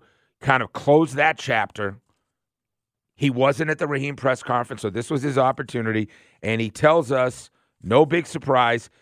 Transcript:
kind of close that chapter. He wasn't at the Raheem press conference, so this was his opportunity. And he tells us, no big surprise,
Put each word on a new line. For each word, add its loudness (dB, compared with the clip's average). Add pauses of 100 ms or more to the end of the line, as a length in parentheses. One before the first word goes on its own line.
(420)
kind 2
of -8
close 2
that 0
chapter. -4 (1160)
He -2
wasn't 0
at -4
the -2
Raheem -6
press -2
conference, -4
so -4
this -6
was -4
his -2
opportunity. -2 (340)
And -2
he -4
tells 2
us, -2 (320)
no 4
big 0
surprise, 0 (120)